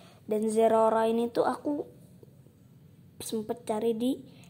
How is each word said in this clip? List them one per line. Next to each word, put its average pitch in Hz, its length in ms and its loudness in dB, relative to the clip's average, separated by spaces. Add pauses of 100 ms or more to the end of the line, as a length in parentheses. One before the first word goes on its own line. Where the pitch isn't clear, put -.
(300)
Dan 214 240 0
Zeraora 220 560 4
ini 233 240 0
tuh - 160 2
aku 294 320 -4 (1400)
sempet 220 480 -8
cari 220 320 0
di 247 240 -2 (280)